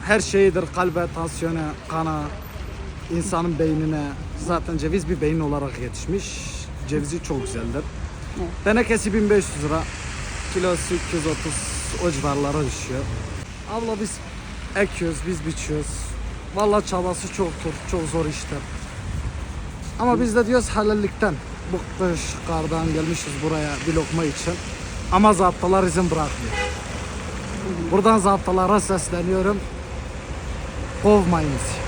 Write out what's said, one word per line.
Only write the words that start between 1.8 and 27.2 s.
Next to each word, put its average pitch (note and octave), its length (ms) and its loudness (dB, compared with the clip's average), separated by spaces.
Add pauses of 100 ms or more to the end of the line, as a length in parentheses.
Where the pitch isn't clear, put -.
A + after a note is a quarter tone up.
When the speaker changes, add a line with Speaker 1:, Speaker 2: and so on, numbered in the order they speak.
Speaker 1:
kana, D#3+ 340 -2 (880)
insanın E3+ 480 0
beynine. D#3 440 2 (440)
Zaten E3 320 0
ceviz D#3 300 0
bir F#3 120 0
beyin D#3 200 2
olarak C#3+ 380 -2
yetişmiş. D#3 460 -4 (640)
Cevizi D3 340 -2
çok C3+ 240 -2
güzeldir. A#2 380 -4 (540)
Speaker 2:
Evet. F3 120 -2 (140)
Speaker 1:
Tenekesi A3 500 4
bin G#3 160 4
beş G3+ 140 6 (120)
yüz D3 80 -2
lira. D#3 180 0 (720)
Kilosu F3+ 400 2
iki E3+ 220 -2
yüz D#3 100 0
otuz, D3+ 280 -2 (500)
o F3 60 4
civarlara C#3+ 560 2
düşüyor. B2+ 340 -2 (760)
Abla, A3+ 260 -2
biz A3 100 -2 (640)
ekiyoruz, F3 500 0
biz D#3+ 200 -4
biçiyoruz. D3+ 400 -2 (680)
Vallahi G#3 320 4
çabası F3+ 420 -2
çoktur, D#3+ 440 -2 (180)
çok E3+ 120 0 (100)
zor D#3+ 140 2
işler. D3 320 -4 (1400)
Ama A#3+ 200 4
biz A3+ 160 2
de A#3 100 6
diyoruz A#3+ 300 4
helallikten. G#3 580 2 (380)
Bu F3+ 40 0 (220)
kış, F3 220 2 (280)
kardan D#3+ 460 0
gelmişiz D#3+ 380 0 (100)
buraya D3+ 280 0 (160)
bir D#3+ 80 2
lokma D#3 300 2
için. D3+ 300 -2 (580)
Ama G#3 200 10
zaptalar F#3 520 6
izin F3 260 4
bırakmıyor. C#3 420 0 (1400)